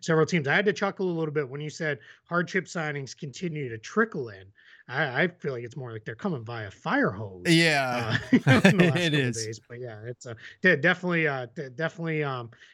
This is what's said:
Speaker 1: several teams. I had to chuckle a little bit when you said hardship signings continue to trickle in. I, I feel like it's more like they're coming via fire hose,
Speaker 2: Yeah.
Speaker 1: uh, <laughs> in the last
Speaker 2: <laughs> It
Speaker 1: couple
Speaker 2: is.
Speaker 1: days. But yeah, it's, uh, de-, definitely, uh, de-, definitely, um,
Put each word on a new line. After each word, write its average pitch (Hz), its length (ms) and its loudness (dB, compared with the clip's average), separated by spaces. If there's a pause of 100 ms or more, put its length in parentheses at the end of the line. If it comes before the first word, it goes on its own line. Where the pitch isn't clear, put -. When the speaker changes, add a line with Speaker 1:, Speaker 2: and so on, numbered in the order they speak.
Speaker 1:
several 160 240 4
teams. 151 220 0
I 147 80 2
had 196 100 2
to 202 80 2
chuckle 190 360 -2
a 170 40 -2
little 160 200 -4
bit 143 140 -2
when 139 140 -10
you 151 80 -8
said 151 300 -6 (260)
hardship 175 400 -2
signings 147 500 -6
continue 151 540 -8
to 113 80 -8
trickle 180 520 -2
in. 87 160 -18 (420)
I, 135 360 0
I 180 40 2
feel 165 260 -6
like 120 100 -8
it's 117 140 -12
more 127 140 -10
like 110 120 -10
they're 120 120 -10
coming 147 280 -4
via 110 280 -10
fire 214 400 0
hose, 98 360 -10
Speaker 2:
Yeah. 135 680 2 (160)
Speaker 1:
uh, 247 280 6
<laughs> 196 80 10
in 190 80 6
the 175 80 8
last 165 120 4
Speaker 2:
<laughs> - 0 -
It 170 140 2
Speaker 1:
couple 147 80 2
Speaker 2:
is. 113 260 -2
Speaker 1:
days. 110 220 -10
But 123 120 -16
yeah, 117 240 -12
it's, 123 220 -12
uh, 120 80 -10 (280)
de-, 180 160 6
definitely, 175 500 2
uh, 131 180 -2 (100)
de-, 143 140 -8
definitely, 160 540 -4
um, 123 260 -4 (240)